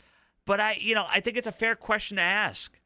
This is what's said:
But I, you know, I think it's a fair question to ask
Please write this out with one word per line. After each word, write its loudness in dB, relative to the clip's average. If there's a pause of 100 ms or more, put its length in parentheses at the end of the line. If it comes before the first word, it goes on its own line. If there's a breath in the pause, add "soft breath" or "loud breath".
(460 soft breath)
But 4
I, 0
you 2
know, 2
I 2
think -4
it's -2
a -4
fair 0
question -2
to 2
ask 0